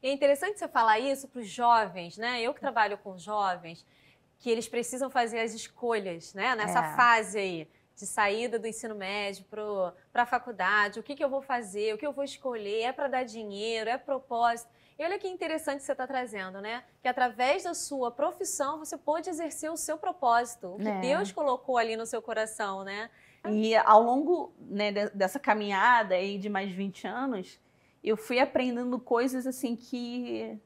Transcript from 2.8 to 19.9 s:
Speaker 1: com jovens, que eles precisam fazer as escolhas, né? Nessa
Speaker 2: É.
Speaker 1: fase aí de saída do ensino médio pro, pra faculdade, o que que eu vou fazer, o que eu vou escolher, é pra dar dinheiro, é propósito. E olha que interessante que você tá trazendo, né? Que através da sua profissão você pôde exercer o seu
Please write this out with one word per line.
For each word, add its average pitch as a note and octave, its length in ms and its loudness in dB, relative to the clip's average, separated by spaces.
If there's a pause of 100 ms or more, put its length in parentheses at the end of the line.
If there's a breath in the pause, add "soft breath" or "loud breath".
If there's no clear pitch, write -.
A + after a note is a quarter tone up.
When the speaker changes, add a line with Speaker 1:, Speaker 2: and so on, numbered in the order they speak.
Speaker 1:
com F#3+ 200 -14
jovens, F3+ 680 -4 (540 soft breath)
que B3 100 -6
eles A3+ 200 0
precisam B3 400 -4
fazer A#3 320 0
as A3+ 120 -2
escolhas, G#3 800 -6
né? A#3 220 0
Nessa G#3 240 2
Speaker 2:
É. - 160 -2
Speaker 1:
fase A3+ 420 6
aí F3 300 -4 (300 soft breath)
de G3+ 80 -14
saída A3 520 0
do G#3+ 80 -6
ensino A3 300 -8
médio G3+ 540 -6
pro, G#3 420 -4 (220 soft breath)
pra A#3+ 120 4
faculdade, G#3 760 0
o - 20 -14
que C#4+ 120 -8
que D4+ 80 -4
eu C#4 60 2
vou C4+ 120 -2
fazer, G#3+ 520 -2
o G#3+ 40 -6
que D4 100 -6
eu C#4+ 60 -4
vou C#4 100 -4
escolher, A3+ 600 -4
é B3+ 100 0
pra C#4+ 160 -2
dar B3+ 160 0
dinheiro, A3 640 -6
é B3 80 0
propósito. A#3 720 -2 (280 soft breath)
E D4 60 -6
olha F#4 160 -2
que G4 80 -8
interessante D#4+ 520 -4
que - 60 -14
você C#4+ 80 -2
tá B3+ 140 -4
trazendo, G#3 540 -6
né? A3+ 200 -8 (200 soft breath)
Que B3+ 80 0
através B3 540 2
da F4 100 -4
sua C4 360 -4
profissão D4+ 720 -4
você D#4 180 -10
pôde D#4+ 320 -2
exercer D#4 400 -6
o E4 60 -6
seu D#4 220 -4